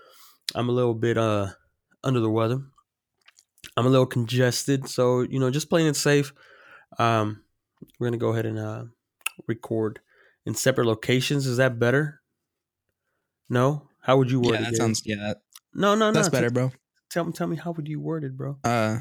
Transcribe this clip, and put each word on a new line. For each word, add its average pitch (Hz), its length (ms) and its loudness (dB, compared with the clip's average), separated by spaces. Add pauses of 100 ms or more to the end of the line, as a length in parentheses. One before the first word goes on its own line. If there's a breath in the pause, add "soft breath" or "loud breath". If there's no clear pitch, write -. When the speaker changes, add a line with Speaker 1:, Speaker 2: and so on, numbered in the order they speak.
(540 loud breath)
Speaker 1:
I'm 120 140 -2
a 123 40 0
little 123 220 2
bit, 113 240 0
uh, 107 300 0 (560)
under 127 160 2
the 113 100 2
weather. 113 320 0 (1120)
I'm 123 100 2
a 127 40 4
little 131 160 6
congested, 127 840 0
so, 123 340 2
you 131 180 -4
know, 127 100 2
just 147 180 -4
playing 165 200 2
it 143 80 0
safe. 143 360 2 (680 loud breath)
Um, 107 440 0 (560)
we're 123 80 -2
gonna 117 120 -2
go 113 140 0
ahead 113 140 -2
and, 110 120 -4
uh, 110 260 -8 (640)
record 113 520 -4 (460 soft breath)
in 113 80 -6
separate 131 320 0
locations. 131 600 0
Is 123 100 -2
that 127 240 0
better? 139 400 0 (1300)
No? 135 400 0 (120)
How 131 160 4
would 131 140 4
you 131 100 2
word 120 140 4
Speaker 2:
Yeah, 107 60 0
Speaker 1:
it, - 40 -2
Speaker 2:
that 117 60 -2
Speaker 1:
Gabe? 117 80 0
Speaker 2:
sounds, 110 260 2
yeah, 107 120 -4
that, 104 220 -6 (360)
Speaker 1:
No, 202 220 2
no, 214 160 4
Speaker 2:
that's 202 160 4
Speaker 1:
no. - 20 0
Speaker 2:
better, 123 200 2
Speaker 1:
T-, 123 40 -4
Speaker 2:
bro. 127 160 0 (400)
Speaker 1:
tell, 170 220 -4
tell 170 160 -6
me, 170 80 -4
how 170 160 -8
would 156 160 -8
you 151 100 -6
word 151 240 -6
it, 135 140 -8
bro? 135 260 -8
Speaker 2:
Uh, 117 380 0